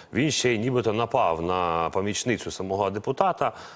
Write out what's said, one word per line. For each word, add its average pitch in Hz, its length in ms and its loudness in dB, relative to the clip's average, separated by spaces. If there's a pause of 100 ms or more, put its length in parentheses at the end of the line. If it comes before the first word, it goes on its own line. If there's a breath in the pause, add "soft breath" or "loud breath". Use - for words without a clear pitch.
(120)
він 147 180 2
ще 123 240 2
й 107 40 0
нібито 117 340 0
напав 104 500 2
на 85 480 2
помічницю 101 600 -2
самого 95 400 -2
депутата. 131 600 -2 (240 loud breath)